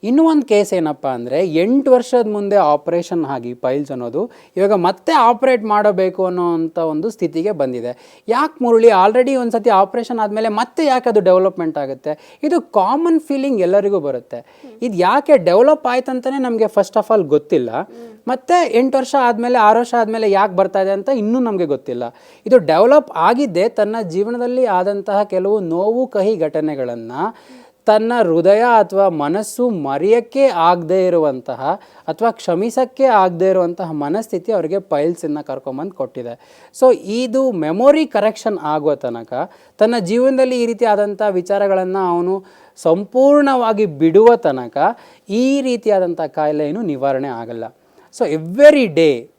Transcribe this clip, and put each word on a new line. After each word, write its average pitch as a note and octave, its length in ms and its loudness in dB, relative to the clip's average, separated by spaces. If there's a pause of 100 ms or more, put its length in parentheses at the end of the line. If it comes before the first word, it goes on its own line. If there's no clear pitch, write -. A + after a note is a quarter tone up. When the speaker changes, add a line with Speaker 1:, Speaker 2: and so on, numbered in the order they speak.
Speaker 1:
ಇನ್ನೂ D4 280 2
ಒಂದು D4+ 160 2
ಕೇಸ್ G3+ 280 2
ಏನಪ್ಪ D#3 320 -4
ಅಂದ್ರೆ, B2+ 420 -2
ಎಂಟು A#3+ 440 2
ವರ್ಷದ A#3+ 340 2
ಮುಂದೆ G#3 300 -2
ಆಪರೇಷನ್ E3 680 0
ಆಗಿ B2 300 -8
ಪೈಲ್ಸ್ C3+ 360 -4
ಅನ್ನೋದು B2+ 400 -6 (260)
ಇವಾಗ G3 160 2
ಮತ್ತೆ F#3+ 400 0
ಆಪರೇಟ್ B3 520 2
ಮಾಡಬೇಕು G3 600 0
ಅನ್ನೋಂಥ E3+ 540 -2
ಒಂದು D#3+ 320 -2
ಸ್ಥಿತಿಗೆ E3+ 420 -4
ಬಂದಿದೆ. B2 760 -8
"ಯಾಕೆ C4 360 -2
ಮುರಳಿ, A#3 240 6
already A3 480 4
ಒಂದ್ಸತಿ A#3 340 0
ಆಪರೇಷನ್ A#3 480 0
ಆದ್ಮೇಲೆ G#3+ 300 -2
ಮತ್ತೆ A#3+ 380 -2
ಯಾಕೆ B3+ 220 2
ಅದು G#3+ 120 4
ಡೆವಲಪ್ಮೆಂಟ್ F#3 580 2
ಆಗುತ್ತೆ?" C#3 640 -10
ಇದು D4+ 180 0
ಕಾಮನ್ D4+ 600 0
ಫೀಲಿಂಗ್ C4+ 400 -4
ಎಲ್ಲರಿಗೂ G3 400 2
ಬರುತ್ತೆ. B2 360 -8
Speaker 2:
ಹ್ಮ್. A3+ 360 -20 (100)
Speaker 1:
ಇದು A#3 140 -4
ಯಾಕೆ C4 400 2
ಡೆವಲಪ್ A#3 500 2
ಆಯ್ತಂತಾನೆ B3+ 520 -4
ನಮ್ಗೆ A#3 260 -2
first G3+ 300 -2
of A3 220 0
all F3+ 100 0
ಗೊತ್ತಿಲ್ಲ. C#3+ 440 0
Speaker 2:
ಹ್ಮ್. A3 580 -10
Speaker 1:
ಮತ್ತೆ C4 500 0
ಎಂಟು C4 200 0
ವರ್ಷ B3+ 220 -4
ಆದ್ಮೇಲೆ, A#3+ 380 0
ಆರು A3 200 4
ವರ್ಷ A#3+ 200 -2
ಆದ್ಮೇಲೆ A3 320 0
ಯಾಕೆ G3 260 0
ಬರ್ತಾ F#3+ 260 0
ಇದೆ F#3+ 80 0
ಅಂತ G3 180 -4
ಇನ್ನೂ A#3+ 300 -2
ನಮ್ಗೆ G3+ 280 -2
ಗೊತ್ತಿಲ್ಲ. B2 480 -6 (320)
ಇದು B3 120 4
ಡೆವಲಪ್ G#3 580 2
ಆಗಿದ್ದೇ G3+ 520 -2
ತನ್ನ G#3+ 280 -4 (120)
ಜೀವನದಲ್ಲಿ A#3+ 560 -4
ಆದಂತಹ G3+ 580 -2
ಕೆಲವು G3+ 380 -2
ನೋವು G3 460 -2
ಕಹಿ G#3+ 300 -2
ಘಟನೆಗಳನ್ನ C3+ 760 -6 (760)
ತನ್ನ A3 260 2 (100)
ಹೃದಯ F3 380 2
ಅಥವಾ G3+ 480 2
ಮನಸ್ಸು F#3 640 -4
ಮರೆಯಕ್ಕೆ G#3 760 0
ಆಗದೇ F3 600 2
ಇರುವಂತಹ C#3+ 720 -2 (280)
ಅಥವಾ G#3+ 220 -2
ಕ್ಷಮಿಸಕ್ಕೆ A3+ 720 -2
ಆಗದೇ F#3+ 460 2
ಇರುವಂತಹ F3 420 -2
ಮನಸ್ಥಿತಿ F3 600 -6
ಅವ್ರಿಗೆ F3 260 -2
ಪೈಲ್ಸನ್ನ D#3 640 -4
ಕರ್ಕೊಂಬಂದು C#3 520 -10
ಕೊಟ್ಟಿದೆ. A#2+ 480 -10 (400)
So B3+ 160 6
ಇದು B3 560 -2
ಮೆಮೊರಿ G#3+ 540 2
ಕರೆಕ್ಷನ್ G#3+ 560 -2
ಆಗುವ D3+ 320 -2
ತನಕ, B2 580 -8 (260)
ತನ್ನ A3+ 200 2
ಜೀವನದಲ್ಲಿ B3+ 640 0
ಈ A#3 40 0
ರೀತಿ A#3 180 -2
ಆದಂಥ G#3 460 0
ವಿಚಾರಗಳನ್ನ F#3+ 640 -2 (120)
ಅವನು F3+ 360 -2 (320)
ಸಂಪೂರ್ಣವಾಗಿ A#3+ 1080 2
ಬಿಡುವ E3 500 6
ತನಕ C3 400 -4 (520)
ಈ C4 320 0
ರೀತಿಯಾದಂಥ G3 600 -2
ಕಾಯಿಲೆ D3+ 480 -2
ಏನು G3 140 -6
ನಿವಾರಣೆ C#3 460 -4
ಆಗಲ್ಲ. A#2 480 -12 (420)
So A3+ 80 -2 (120)
every B3+ 560 4
day C#3+ 440 0